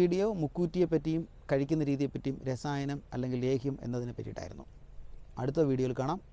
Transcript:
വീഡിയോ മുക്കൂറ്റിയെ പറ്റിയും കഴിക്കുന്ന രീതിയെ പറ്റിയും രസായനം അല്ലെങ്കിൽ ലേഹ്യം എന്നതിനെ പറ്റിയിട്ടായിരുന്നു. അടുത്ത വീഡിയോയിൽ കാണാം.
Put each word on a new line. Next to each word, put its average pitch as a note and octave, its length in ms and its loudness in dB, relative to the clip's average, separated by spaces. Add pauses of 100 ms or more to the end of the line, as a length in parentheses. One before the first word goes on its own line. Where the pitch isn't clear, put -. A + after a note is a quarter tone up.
വീഡിയോ F3+ 240 4 (160)
മുക്കൂറ്റിയെ E3+ 500 2
പറ്റിയും D#3+ 320 2 (280)
കഴിക്കുന്ന D3 380 4
രീതിയെ C#3 240 2
പറ്റിയും C3+ 240 -2 (120)
രസായനം C#3 500 -2 (140)
അല്ലെങ്കിൽ B2+ 320 -2
ലേഹ്യം C3 300 2 (100)
എന്നതിനെ A#2+ 320 -4
പറ്റിയിട്ടായിരുന്നു. - 480 -8 (760)
അടുത്ത C#3+ 180 0 (100)
വീഡിയോയിൽ B2+ 300 2
കാണാം. D3 200 0 (140)